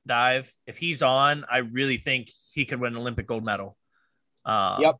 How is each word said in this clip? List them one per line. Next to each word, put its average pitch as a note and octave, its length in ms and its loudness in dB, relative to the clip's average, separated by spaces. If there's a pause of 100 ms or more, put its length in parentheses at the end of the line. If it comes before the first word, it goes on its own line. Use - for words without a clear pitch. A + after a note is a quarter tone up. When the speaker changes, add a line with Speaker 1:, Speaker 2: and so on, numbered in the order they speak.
Speaker 1:
dive, B2+ 440 2 (160)
if - 120 -16
he's E3 240 -4
on, C#3 480 4
I B2 80 2
really B2+ 400 -2
think C3 320 -4 (220)
he D3 120 -2
could B2+ 160 -6
win A#2+ 140 -2
an A#2 40 -8
Olympic A#2+ 280 -6
gold A2+ 180 -4
medal. G2 320 -6 (680)
Um, F#2+ 380 0
Speaker 2:
Yep. D3+ 180 4